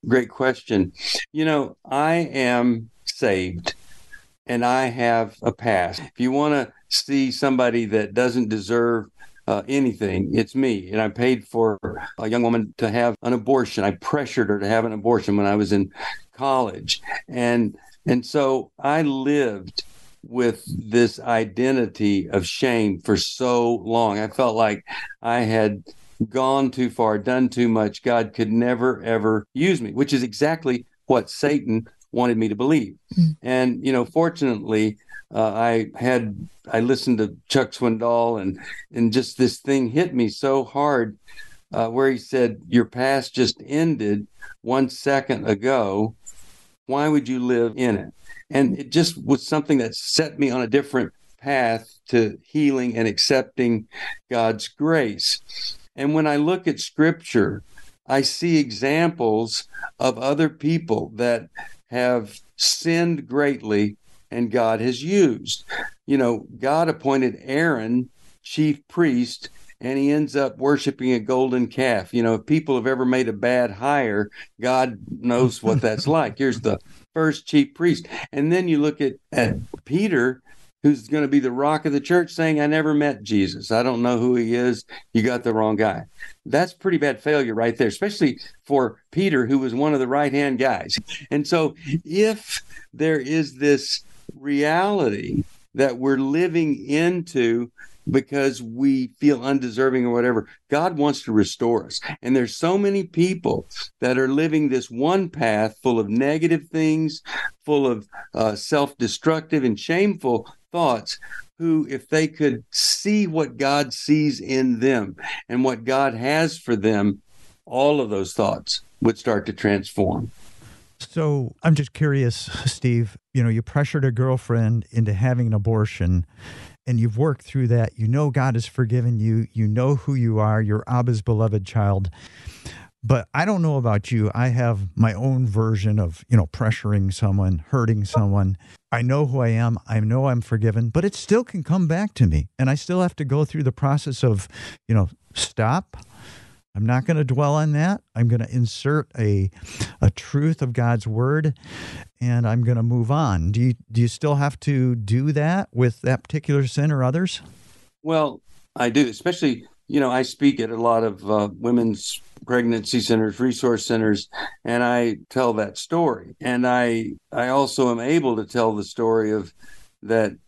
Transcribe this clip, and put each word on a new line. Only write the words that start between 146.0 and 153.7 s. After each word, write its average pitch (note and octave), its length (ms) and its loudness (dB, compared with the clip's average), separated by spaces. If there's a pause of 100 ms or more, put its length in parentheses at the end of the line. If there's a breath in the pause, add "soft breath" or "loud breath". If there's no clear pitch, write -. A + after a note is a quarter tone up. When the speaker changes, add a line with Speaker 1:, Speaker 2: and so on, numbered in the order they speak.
Speaker 3:
I'm G2+ 100 -2
not B2 220 2
gonna D#3 180 2
dwell C#3 300 2
on D3+ 180 2
that. D#3+ 300 0 (120)
I'm A#2 140 2
gonna A#2 220 0
insert C3+ 640 0
a, G2+ 340 2 (520 loud breath)
a - 80 8
truth D3+ 500 -2
of B2+ 140 -2
God's A#2+ 320 0
word, C3 500 0 (640 loud breath)
and A#2+ 260 2
I'm A#2 180 2
gonna A#2 180 2
move A#2 280 2
on. G2+ 420 2
Do A2+ 80 0
you, B2 140 2 (160)